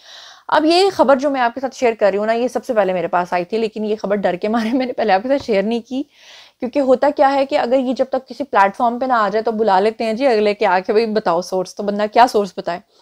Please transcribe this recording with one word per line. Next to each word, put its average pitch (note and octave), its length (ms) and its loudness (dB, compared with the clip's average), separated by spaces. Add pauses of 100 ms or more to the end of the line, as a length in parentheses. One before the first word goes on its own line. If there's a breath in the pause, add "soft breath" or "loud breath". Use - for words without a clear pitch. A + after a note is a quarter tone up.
(500 loud breath)
अब D4+ 160 2
ये F4 240 4
खबर C#4 280 4
जो C#4 120 -2
मैं C4+ 120 -2
आपके A#3+ 200 -2
साथ C4 80 -4
शेयर A#3+ 240 0
कर G#3 180 2
रही G3 60 -2
हूँ G#3 100 -2
ना, A3+ 60 0
ये A#3 160 -2
सबसे A#3+ 240 -6
पहले F#3+ 200 2
मेरे E3+ 140 -2
पास F3+ 260 -2
आई F3+ 120 -2
थी, A3 120 -6
लेकिन G#3+ 280 -4
ये G#3+ 100 -2
खबर G#3 200 -2
डर F#3+ 200 0
के G3 120 -6
मारे A3 240 -2
मैंने B3+ 220 -2
पहले G#3+ 200 0
आपके G#3 160 0
साथ C#4 80 2
शेयर G3+ 280 -2
नहीं A#3 160 -4
की, C4 240 -8 (540 loud breath)
क्योंकि B3+ 200 -4
होता C4 300 4
क्या C#4+ 180 2
है C#4 180 2
कि D4 100 -4
अगर B3 220 0
ये B3+ 160 0
जब C4 160 -2
तक B3+ 160 -6
किसी B3+ 180 -10
प्लेटफॉर्म A#3 560 0
पे C4 80 -4
ना B3+ 80 2
आ G#3+ 140 2
जाए A3 120 0
तो A3+ 100 -2
बुला G#3+ 280 2
लेते A3 240 0
हैं A3 120 -2
जी B3+ 100 -2
अगले G#3 280 2
के G#3+ 120 -2
आके, F#3+ 280 0
"भाई A3+ 120 2
बताओ G#3 360 0
सोर्स", F#3 340 -6
तो G#3+ 80 -8
बंदा G3+ 240 -2
क्या A#3+ 200 4
सोर्स G3+ 300 -2
बताए। F3+ 240 -8 (200 loud breath)